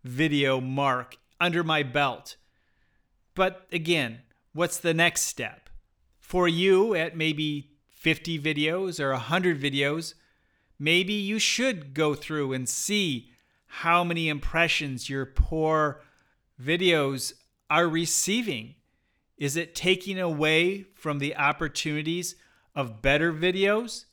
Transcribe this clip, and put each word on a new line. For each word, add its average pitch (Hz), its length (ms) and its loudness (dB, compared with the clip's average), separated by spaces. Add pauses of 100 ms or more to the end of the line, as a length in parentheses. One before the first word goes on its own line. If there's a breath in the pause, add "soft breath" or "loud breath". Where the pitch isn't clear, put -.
video 135 580 0
mark 131 580 -2 (200)
under 170 240 0
my 156 200 0
belt. 131 540 -2 (960)
But 185 360 0
again, 156 500 -2 (340)
what's 170 240 -2
the 165 160 0
next 165 280 2
step? - 460 -8 (500)
For 180 300 2
you 190 460 4
at 165 200 -2
maybe 151 580 -2 (180)
fifty 160 480 -2
videos 156 600 -2
or 139 120 0
a 127 80 0
hundred 160 420 0
videos, 143 540 -2 (640)
maybe 175 340 2
you 208 260 -2
should 208 540 -2
go 151 220 0
through 143 400 -4
and 127 120 -6
see 170 640 -2 (360 soft breath)
how 175 380 2
many 170 260 0
impressions 147 800 -2
your 135 160 -4
poor 156 760 2 (600 soft breath)
videos 151 720 2 (340)
are 170 200 4
receiving. 165 880 -2 (600)
Is 143 200 -4
it 165 180 -4
taking 185 440 0
away 170 760 2
from 147 240 -6
the 143 180 -4
opportunities 151 1000 -2 (380 soft breath)
of 113 280 -6
better 151 320 2
videos? 190 800 0